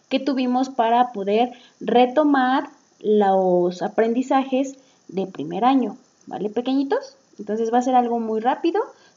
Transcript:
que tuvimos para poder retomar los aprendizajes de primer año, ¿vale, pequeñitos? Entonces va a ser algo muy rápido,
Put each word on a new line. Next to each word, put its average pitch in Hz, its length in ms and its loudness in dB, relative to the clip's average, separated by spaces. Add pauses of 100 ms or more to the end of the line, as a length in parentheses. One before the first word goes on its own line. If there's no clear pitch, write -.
que 269 100 0
tuvimos 254 500 -2
para 240 420 2
poder 208 400 0 (280)
retomar 254 920 2 (280)
los 185 840 2
aprendizajes 262 960 0 (300)
de 185 200 -6
primer 170 380 -6
año, 247 320 2 (280)
¿vale, - 240 -8
pequeñitos? 269 680 -4 (220)
Entonces 220 360 -4
va 247 60 4
a - 20 -2
ser 254 140 0
algo 233 260 0
muy 220 180 -4
rápido, 302 420 -2 (360)